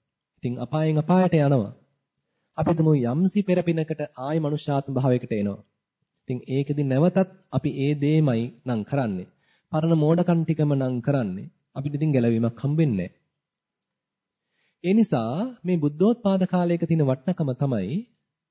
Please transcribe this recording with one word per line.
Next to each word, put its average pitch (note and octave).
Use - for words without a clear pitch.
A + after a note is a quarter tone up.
ඉතින් B2
අපායෙන් D#3
අපායට F3
යනවා. C#3
අපි D#3+
තුමු D#3+
යම්සි D3+
පෙර F3+
පිනකට E3
ආයි C#3+
මනුෂ්‍යාත්ම C#3+
භාවයකට B2+
එනවා. G2+
ඉතින් -
ඒකෙදි C#3
නැවතත් F3
අපි C3+
ඒ C#3
දේමයි C#3+
නම් A#2+
කරන්නේ. G#2
පරණ D#3+
මෝඩකම් E3
ටිකම D3+
නම් C3
කරන්නේ. A#2+
අපිට C#3+
ඉතින් D3+
ගැලවීමක් A#2
හම්බෙන්නේ D3
නැහැ. F2+
ඒ F3+
නිසා B2+
මේ F3+
බුද්ධෝත්පාද F#3+
කාලයක F3
තියෙන D#3+
වටිනකම C3+
තමයි B2+